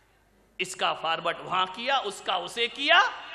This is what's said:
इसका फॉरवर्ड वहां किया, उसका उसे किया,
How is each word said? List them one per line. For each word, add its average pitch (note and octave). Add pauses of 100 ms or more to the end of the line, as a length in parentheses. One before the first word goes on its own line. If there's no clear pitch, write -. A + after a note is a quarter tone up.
(600)
इसका F3
फॉरवर्ड E3
वहां F3+
किया, B3
उसका G3
उसे A3+
किया, D#4+ (100)